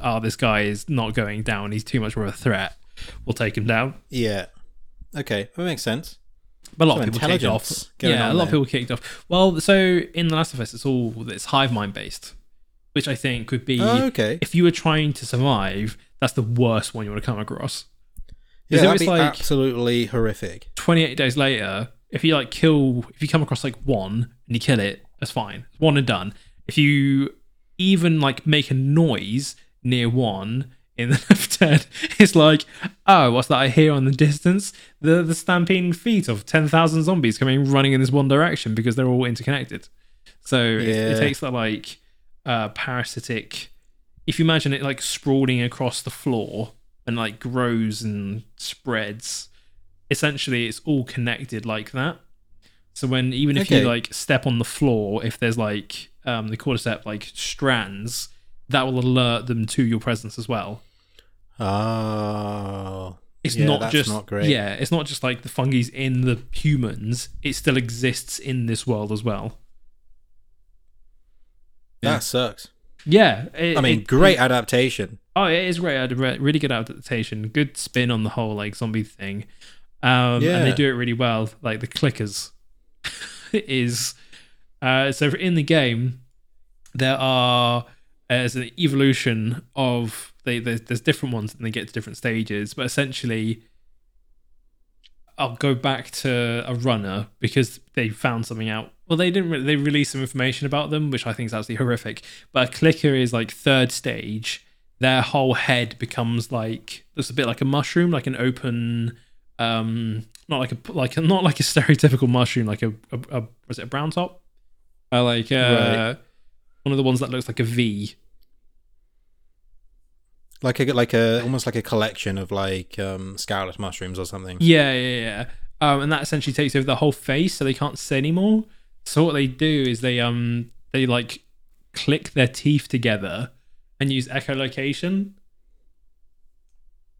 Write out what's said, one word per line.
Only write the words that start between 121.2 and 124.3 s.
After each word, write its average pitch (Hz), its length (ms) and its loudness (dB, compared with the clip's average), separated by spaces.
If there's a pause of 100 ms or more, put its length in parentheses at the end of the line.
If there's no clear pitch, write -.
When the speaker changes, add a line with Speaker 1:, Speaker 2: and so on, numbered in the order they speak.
Speaker 2:
almost 123 240 -2
like 120 100 -4
a 113 60 -2
collection 107 560 -2
of, 95 140 -8
like, 98 460 -4
um, 95 400 -8
scaleless 95 400 -6
mushrooms 92 400 -10
or 92 80 -6
something. 92 360 -12